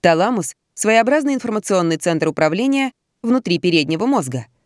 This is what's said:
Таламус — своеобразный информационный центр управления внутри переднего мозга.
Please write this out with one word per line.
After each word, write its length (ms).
Таламус — 540
своеобразный 640
информационный 600
центр 300
управления 640
внутри 380
переднего 460
мозга. 420